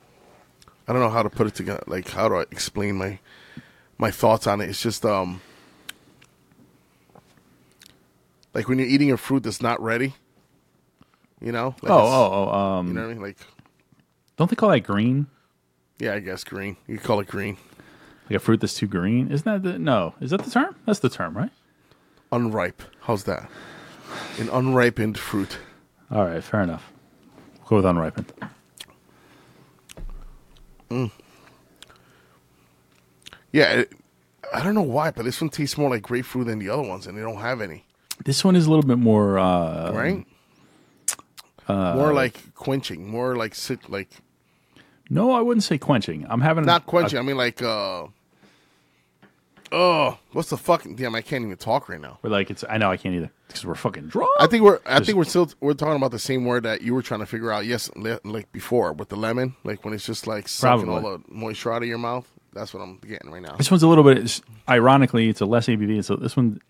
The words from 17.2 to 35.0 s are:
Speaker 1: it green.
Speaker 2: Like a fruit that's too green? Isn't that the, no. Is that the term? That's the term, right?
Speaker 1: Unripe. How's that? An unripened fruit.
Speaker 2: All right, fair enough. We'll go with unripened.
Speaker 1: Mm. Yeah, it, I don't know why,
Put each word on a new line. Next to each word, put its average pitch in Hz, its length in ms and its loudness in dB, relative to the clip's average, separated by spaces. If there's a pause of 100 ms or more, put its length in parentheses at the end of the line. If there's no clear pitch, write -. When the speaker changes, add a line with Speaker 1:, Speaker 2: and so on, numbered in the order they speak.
Speaker 1:
it 98 80 -8
green. 101 300 -6 (680)
Speaker 2:
Like 104 80 0
a - 40 -2
fruit 113 200 2
that's - 140 -4
too - 120 -4
green? 98 440 0
Isn't 143 140 -2
that 202 180 -2
the, 180 160 -6
no. 117 420 0
Is 131 100 -6
that 190 120 -2
the - 80 -12
term? 320 240 0 (120)
That's 208 140 0
the 131 100 2
term, 92 260 -6
right? 160 140 -4 (840)
Speaker 1:
Unripe. 107 480 -2 (220)
How's 104 220 -2
that? - 260 -6 (880)
An 113 120 -4
unripened 120 680 2
fruit. - 400 -6 (520)
Speaker 2:
All 104 140 0
right, 82 180 -4
fair 104 200 -2
enough. - 280 -6 (680)
We'll - 100 -20
go 117 80 4
with 95 100 4
unripened. 85 460 -2 (2500)
Speaker 1:
Mm. 120 200 -4 (2500)
Yeah, 135 200 6
it, 117 200 2 (640)
I 117 80 -2
don't 196 120 0
know 214 80 2
why, 147 280 0